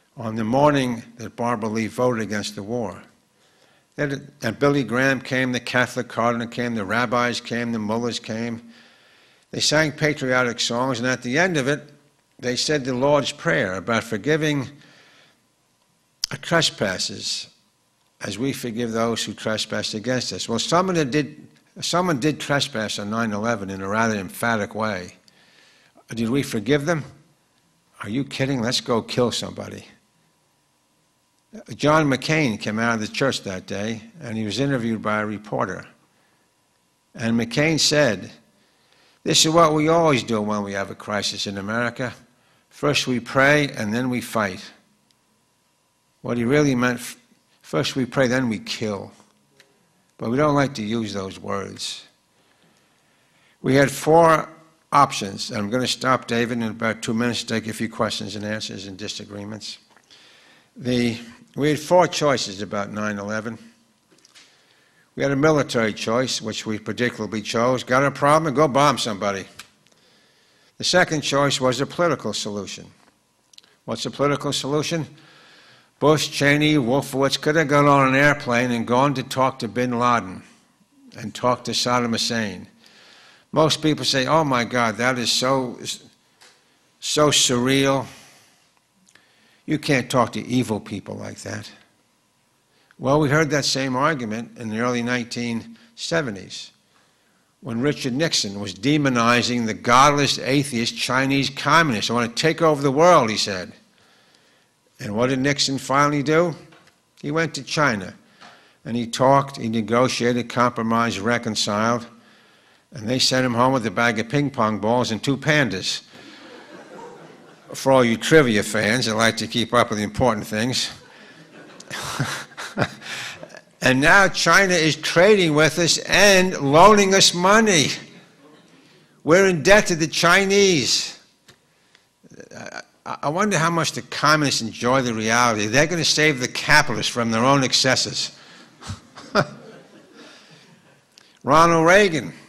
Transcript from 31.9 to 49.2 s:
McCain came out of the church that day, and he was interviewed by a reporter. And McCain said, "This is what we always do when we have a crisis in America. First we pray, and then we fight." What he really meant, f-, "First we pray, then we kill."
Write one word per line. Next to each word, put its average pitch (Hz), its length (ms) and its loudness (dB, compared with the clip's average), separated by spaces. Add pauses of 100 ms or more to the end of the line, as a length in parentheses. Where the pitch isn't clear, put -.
McCain 135 540 0
came 107 180 -4
out 117 160 0
of 110 60 -4
the 104 80 -6
church 127 340 -2
that 92 240 -10
day, 107 360 -8 (180)
and 117 160 -10
he 110 80 -4
was 104 160 -4
interviewed 117 420 -2
by 107 180 -2
a 107 60 -4
reporter. 104 600 -8 (1300)
And 117 240 -2
McCain 147 420 0
said, 127 500 2 (920)
"This 160 220 2
is 160 60 0
what 160 200 6
we 156 160 2
always 160 340 4
do 110 200 -2
when 104 200 -2
we 101 120 -8
have 98 160 -6
a - 40 -12
crisis 104 520 -6
in 98 100 -8
America. 117 560 -4 (560)
First - 380 -2
we 127 140 -2
pray, 139 480 2
and 110 260 -6
then 127 160 -2
we 123 100 -4
fight." 101 500 -6 (1500)
What 123 160 -6
he 117 80 -2
really 143 300 2
meant, 123 240 0
f-, - 180 -14 (460)
"First - 340 -4
we 131 80 -2
pray, 135 220 0
then 123 240 0
we 104 80 -4
kill." 101 540 -8 (1080)